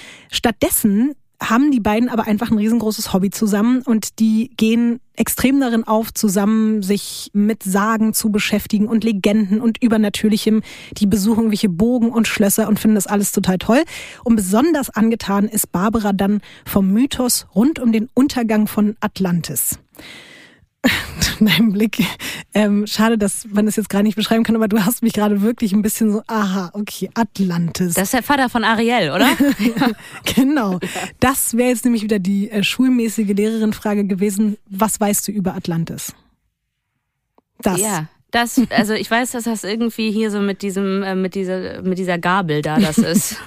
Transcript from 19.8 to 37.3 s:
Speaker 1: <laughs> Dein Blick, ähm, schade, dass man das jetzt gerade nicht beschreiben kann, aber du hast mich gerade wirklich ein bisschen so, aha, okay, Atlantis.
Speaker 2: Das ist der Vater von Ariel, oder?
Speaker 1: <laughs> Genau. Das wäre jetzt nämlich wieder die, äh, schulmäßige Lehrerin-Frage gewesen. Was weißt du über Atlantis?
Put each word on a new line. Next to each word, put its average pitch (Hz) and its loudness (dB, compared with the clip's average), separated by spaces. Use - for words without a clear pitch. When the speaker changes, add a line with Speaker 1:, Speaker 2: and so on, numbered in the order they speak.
Speaker 1:
<laughs> 233 2
Dein 208 4
Blick, 208 0
ähm, 208 2
schade, 226 0
dass 202 -2
man 208 2
das 202 -2
jetzt 208 -2
gerade 202 2
nicht 214 2
beschreiben 226 0
kann, 226 2
aber 220 0
du 208 0
hast 247 0
mich 226 2
gerade 208 2
wirklich 220 0
ein 208 2
bisschen 214 0
so, 214 -2
aha, 196 -2
okay, 202 -8
Atlantis. 175 0
Speaker 2:
Das 190 0
ist - -2
der 233 0
Vater 277 2
von 233 -2
Ariel, 226 2
oder? 190 2
Speaker 1:
<laughs> - -4
Genau. 247 2
Das 254 0
wäre 247 2
jetzt 233 -2
nämlich 233 2
wieder 214 0
die, 202 -2
äh, 208 -2
schulmäßige 226 0
Lehrerin-Frage 208 0
gewesen. 202 0
Was 190 -4
weißt 208 0
du 202 -6
über 185 -4
Atlantis? 165 -6